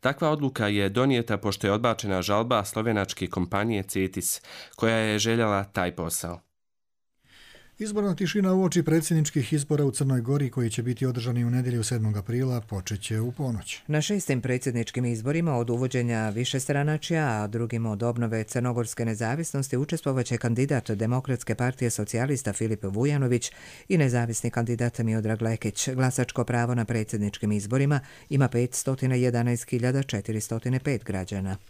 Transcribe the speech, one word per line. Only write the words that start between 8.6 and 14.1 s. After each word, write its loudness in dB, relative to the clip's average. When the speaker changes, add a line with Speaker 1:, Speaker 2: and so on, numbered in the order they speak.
Speaker 2:
predsjedničkih 2
izbora 2
u 4
Crnoj 2
Gori, 2
koji 0
će -4
biti -2
održani 0
u 2
nedjelju, 0
sedmog 0
aprila, -2
počet -6
će -2
u -2
ponoć. -6
Speaker 3:
Na 0
šestim 0